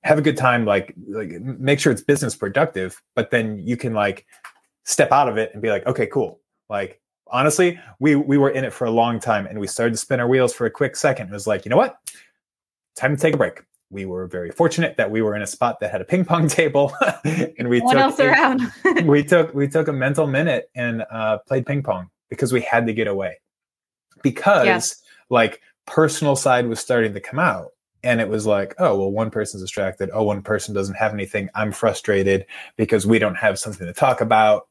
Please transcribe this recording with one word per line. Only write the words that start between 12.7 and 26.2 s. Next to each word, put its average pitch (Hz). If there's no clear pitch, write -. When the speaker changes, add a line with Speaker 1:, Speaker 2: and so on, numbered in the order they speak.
Speaker 1:
Time 143
to 139
take 160
a 147
break." 95
We 98
were 92
very 87
fortunate 165
that 104
we 110
were 107
in 104
a 98
spot -
that 104
had 98
a -
ping 180
pong 170
<laughs> -
table 143
and 156
we 120
Speaker 2:
No 117
one 254
Speaker 1:
took 269
Speaker 2:
else -
Speaker 1:
a, 269
Speaker 2:
around. 254
<laughs> 349
Speaker 1:
we 147
took, 160
we 139
took 156
a 151
mental 143
minute 139
and, 117
uh, 110
played 131
ping 143
pong 92
because 123
we 123
had 117
to 110
get 110
away. 95
Because 147
Speaker 2:
Yes. -
Speaker 1:
like, 113
personal 151